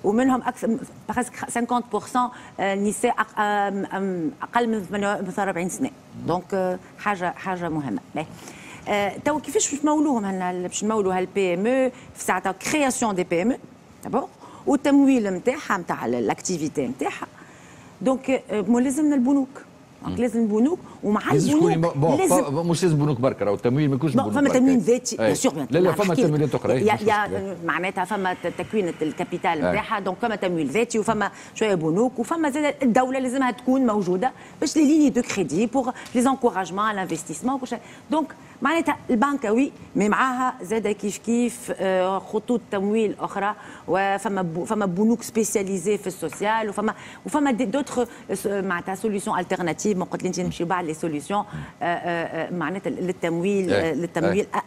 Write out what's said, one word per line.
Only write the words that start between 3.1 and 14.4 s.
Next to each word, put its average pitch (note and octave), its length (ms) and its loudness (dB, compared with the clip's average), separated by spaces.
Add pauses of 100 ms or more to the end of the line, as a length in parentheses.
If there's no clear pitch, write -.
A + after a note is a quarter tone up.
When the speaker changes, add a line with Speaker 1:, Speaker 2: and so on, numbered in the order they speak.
Speaker 1:
أق-، - 240 -4
آم، G3+ 460 0
آم، F#3 460 -2 (100)
اقل A#3+ 280 0
من G#3+ 200 -2
ثمانية G3+ 340 -2 (140)
وأربعين F#3 320 -2
سنه. C3 200 -4 (380)
دونك، F3 260 -2
آه، F#3 260 0 (200)
حاجه، F3+ 380 -2
حاجه F3 320 -6
مهمه. C#3 300 -4 (160)
باهي. D#3+ 100 -6 (640)
آه، G3+ 380 0
تو D4 140 0
كيفاش C#4+ 360 -2
باش C#4 100 -4
نمولوهم D4+ 400 2
هنا؟ F3+ 420 -4
باش - 160 -6
نمولوا G#3 300 2
هال F#3 120 0 (100)
بي F#3+ 180 2
ام F#3+ 140 0
او C4 240 2 (240)
في - 80 -14
ساعتها F#3+ 280 0
كرياسيون B3+ 640 0
دي F3+ 80 0
بي F3 180 0
ام A3 100 2
او - 60 0 (460)
دابور، - 240 -2 (400)